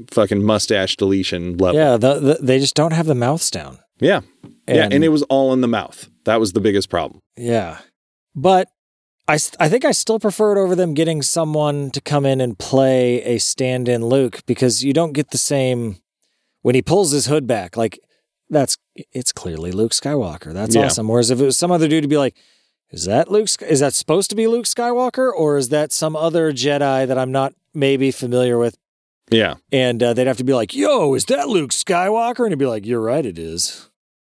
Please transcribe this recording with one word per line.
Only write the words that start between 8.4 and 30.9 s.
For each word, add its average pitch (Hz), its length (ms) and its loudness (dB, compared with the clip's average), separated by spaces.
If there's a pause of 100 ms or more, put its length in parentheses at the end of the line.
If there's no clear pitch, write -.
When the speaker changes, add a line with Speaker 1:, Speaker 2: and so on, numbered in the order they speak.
Speaker 2:
I 151 80 2
s-, - 240 -4
I 156 100 2
think 262 160 2
I 277 60 2
still 220 280 -2
prefer 208 380 0
it 196 60 2
over 185 120 0
them 175 180 0
getting 156 280 0
someone 147 680 -2
to 139 100 -8
come 143 240 0
in 131 160 2
and 120 160 -2
play 127 680 2
a 120 160 0
stand-in 123 680 -2
Luke, 127 400 0
because 120 380 0
you 135 100 0
don't 160 200 0
get 143 180 -4
the 135 60 -6
same, 127 600 -2 (640)
when 123 140 2
he 127 60 4
pulls 170 300 2
his 139 160 0
hood 147 200 0
back, 101 280 -4
like, 113 240 -4 (500)
that's, 147 280 0 (360)
it's - 180 -6
clearly 85 400 -10
Luke 110 200 0
Skywalker. 90 600 -4
That's 107 220 0
Speaker 1:
Yeah. - 100 4
Speaker 2:
awesome. 110 220 -4
Whereas 117 220 2
if 127 100 0
it 139 60 2
was 131 120 0
some 175 140 0
other 165 160 2
dude 156 160 0
to 143 60 -4
be 151 80 2
like, 135 180 -2 (560)
"Is 85 140 -10
that 127 260 2
Luke 208 180 2
Sk-, - 140 -6
is 139 180 2
that 139 120 2
supposed 180 380 0
to 208 40 -8
be 226 120 0
Luke 233 180 -2
Skywalker, 247 680 -2
or 151 240 0
is 127 120 -2
that 151 220 0
some 156 240 -4
other 160 360 0
Jedi 135 560 0
that 131 100 -2
I'm 131 140 -2
not 135 220 -2 (200)
maybe 139 380 2
familiar 123 460 0
with?" 117 200 -2 (520)
Speaker 1:
Yeah. 107 260 2 (160)
Speaker 2:
And, 123 300 0
uh, 120 120 4
they'd 127 140 0
have 127 100 -2
to 127 60 -6
be 131 100 0
like, 113 220 -2
"Yo, 254 380 2